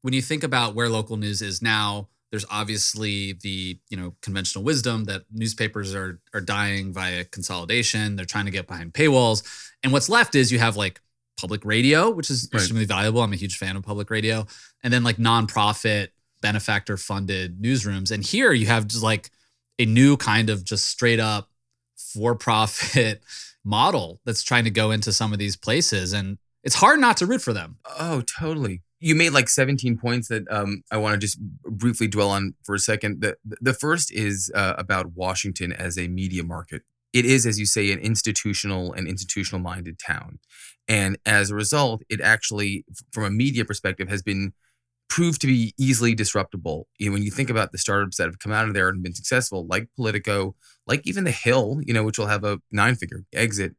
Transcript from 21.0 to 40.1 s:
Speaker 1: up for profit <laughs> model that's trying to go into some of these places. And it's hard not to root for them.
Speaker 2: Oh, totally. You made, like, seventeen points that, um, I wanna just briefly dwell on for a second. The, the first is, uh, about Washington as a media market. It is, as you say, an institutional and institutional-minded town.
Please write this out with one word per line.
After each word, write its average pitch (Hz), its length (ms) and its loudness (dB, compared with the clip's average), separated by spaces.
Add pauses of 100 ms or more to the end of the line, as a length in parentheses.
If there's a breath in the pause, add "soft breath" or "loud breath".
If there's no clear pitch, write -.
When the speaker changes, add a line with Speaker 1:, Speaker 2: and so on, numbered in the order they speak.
Speaker 1:
up 107 300 -2 (640)
for 113 200 2
profit 110 880 2 (220 loud breath)
<laughs> - 200 -20
model 107 600 2
that's 113 180 -2
trying 120 220 2
to 113 60 2
go 110 200 2
into 110 220 0
some 107 220 0
of 101 40 -2
these 101 180 -2
places. 104 580 0
And 101 240 -4 (260)
it's - 120 0
hard 285 240 6
not 240 180 4
to 180 80 2
root 247 160 0
for 117 100 -2
them. 85 240 -6 (220)
Speaker 2:
Oh, 156 240 -2
totally. 139 580 -4 (200)
You 160 140 2
made, 165 160 4
like, 135 180 4
seventeen 127 480 2
points 120 320 -2
that, 110 220 -4
um, 101 400 -2
I 110 80 -2
wanna 107 180 2
just 101 240 -2 (240)
briefly 113 420 0
dwell 101 240 2
on 98 240 -2 (100)
for 101 100 -4
a 98 40 0
second. 104 440 -2
The, 104 220 -2
the 120 300 0
first 156 380 -2
is, 101 420 -4
uh, 98 220 0
about 92 380 -4
Washington 92 580 -4
as 90 260 -6
a 87 100 -4
media 90 360 -4
market. 80 380 -10 (300)
It 123 120 4
is, 123 220 6
as 107 120 0
you 104 80 -2
say, 101 240 2
an 98 80 0
institutional 98 920 -2
and 87 160 -6
institutional-minded 90 880 -6
town. - 400 -8 (480 loud breath)